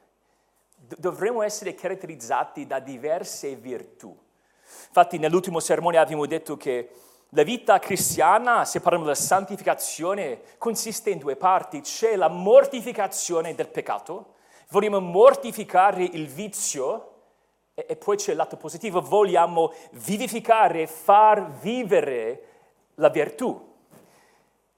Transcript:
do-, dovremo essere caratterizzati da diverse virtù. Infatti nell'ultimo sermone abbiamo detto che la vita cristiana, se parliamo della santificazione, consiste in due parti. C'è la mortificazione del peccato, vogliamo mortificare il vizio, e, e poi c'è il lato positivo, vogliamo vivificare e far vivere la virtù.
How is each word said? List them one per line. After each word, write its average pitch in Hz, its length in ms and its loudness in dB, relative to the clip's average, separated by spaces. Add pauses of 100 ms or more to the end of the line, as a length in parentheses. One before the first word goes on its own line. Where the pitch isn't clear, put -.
(760)
do-, 139 240 -18
dovremo 180 440 -4
essere 202 320 -6
caratterizzati 147 920 -8
da 135 120 -6
diverse 139 800 -8
virtù. 117 520 -14 (760)
Infatti - 320 4
nell'ultimo 165 420 0
sermone 165 380 2
abbiamo 151 260 2
detto 151 320 -6
che 127 340 -4 (400)
la 147 120 4
vita 214 360 4
cristiana, 185 840 2
se - 160 -4
parliamo 170 240 2
della 143 120 0
santificazione, 180 1200 -2 (160)
consiste - 540 -6
in 180 80 -2
due 139 180 -6
parti. 180 460 0
C'è 226 340 -2
la 180 120 2
mortificazione 190 1300 2
del 151 140 -6
peccato, 156 680 -10 (360)
vogliamo 202 300 2
mortificare 196 1040 4
il 170 240 -6
vizio, 208 840 -8 (600)
e, 156 120 -10
e 156 100 -8
poi 202 200 -2
c'è 202 140 -6
il 156 80 -2
lato 156 180 -4
positivo, 175 460 -6
vogliamo 170 720 2 (180)
vivificare 208 920 -2
e 156 40 -4
far 208 640 4
vivere 143 920 -2 (500)
la 147 160 4
virtù. 156 580 -4 (1080)